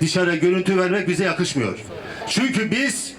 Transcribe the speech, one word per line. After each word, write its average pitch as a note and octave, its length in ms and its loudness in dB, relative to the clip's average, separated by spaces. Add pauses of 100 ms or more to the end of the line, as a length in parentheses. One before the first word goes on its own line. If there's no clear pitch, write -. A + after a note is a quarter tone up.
dışarı F3 340 2
görüntü F#3 420 2
vermek F#3 300 2
bize F3 160 0
yakışmıyor. C#3+ 540 -2 (500)
Çünkü A3+ 440 0
biz B3+ 480 -2